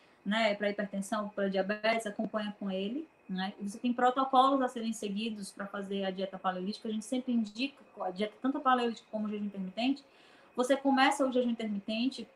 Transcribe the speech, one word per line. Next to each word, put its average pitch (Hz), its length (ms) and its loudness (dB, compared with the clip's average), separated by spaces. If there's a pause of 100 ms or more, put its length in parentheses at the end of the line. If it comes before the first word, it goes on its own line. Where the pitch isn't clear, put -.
(240)
né, 214 320 2
pra 208 120 0
hipertensão, 202 600 -2
pra 196 200 -2
diabetes, 214 580 0
acompanha 208 520 -4
com 202 120 -4
ele, 208 380 -4 (200)
né? 190 320 -4
E 202 80 -6
você 226 100 -10
tem 247 140 0
protocolos 262 680 4
a 254 80 2
serem 226 240 -4
seguidos 208 600 -6
pra 202 140 -10
fazer 196 380 -4
a 190 60 -2
dieta 190 280 -6
paleolítica. 185 500 -4
A 220 40 -2
gente 220 120 -4
sempre 254 280 -2
indica 233 440 0 (240)
a 185 100 -2
dieta, 208 320 -4
tanto 277 160 0
a - 20 -6
paleolítica 247 500 2
como 214 160 -4
o 208 40 -4
jejum 208 160 -4
intermitente. 202 580 -2 (520)
Você 247 200 4
começa 269 480 4
o 262 60 2
jejum 240 200 2
intermitente 226 840 -2